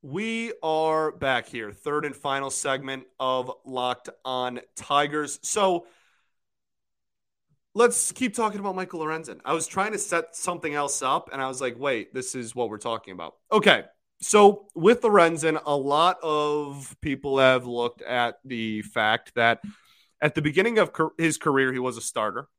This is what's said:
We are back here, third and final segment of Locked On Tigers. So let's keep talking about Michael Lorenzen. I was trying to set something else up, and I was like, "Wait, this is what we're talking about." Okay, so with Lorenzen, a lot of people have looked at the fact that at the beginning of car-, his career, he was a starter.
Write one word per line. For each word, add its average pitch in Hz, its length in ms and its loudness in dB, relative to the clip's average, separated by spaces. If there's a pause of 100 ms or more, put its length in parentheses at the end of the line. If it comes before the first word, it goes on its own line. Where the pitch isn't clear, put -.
We 226 600 -6
are 156 500 0
back 131 340 -2
here, 110 260 -10
third 147 320 -4
and 143 120 -8
final 139 340 -4
segment 135 540 -4 (160)
of 127 320 0 (120)
Locked 123 440 -4 (160)
On 127 360 -4 (160)
Tigers. 147 680 0
So 185 440 2 (1900)
let's 240 380 2
keep 247 220 -4
talking 208 260 -2
about 196 140 -6
Michael 180 260 -8
Lorenzen. 156 440 -6
I 135 80 -2
was 160 140 -2
trying 202 260 -2
to 202 60 -6
set - 360 -4
something 170 400 -6
else 143 280 -2
up, 143 300 0
and 135 100 -6
I 131 60 -2
was 131 120 -8
like, 123 180 -4
"Wait, 127 360 -4
this 127 200 -6
is 117 200 -8
what 120 160 -2
we're 107 80 -8
talking 110 340 -8
about." 85 220 -12 (180)
Okay, 208 320 6 (380)
so 208 520 6
with 214 280 4
Lorenzen, 165 640 4
a 147 100 0
lot 151 460 2
of 147 800 -4
people 139 360 -2
have 131 280 4
looked 120 340 -4
at 120 440 -2
the 113 380 -6
fact 107 520 -2
that 117 260 4 (640)
at 151 120 0
the 156 80 -2
beginning 185 360 2
of - 160 2
car-, 160 240 -2
his 165 180 0
career, 135 380 2
he 127 40 -4
was 127 200 -4
a - 20 -12
starter. 110 480 -4 (100)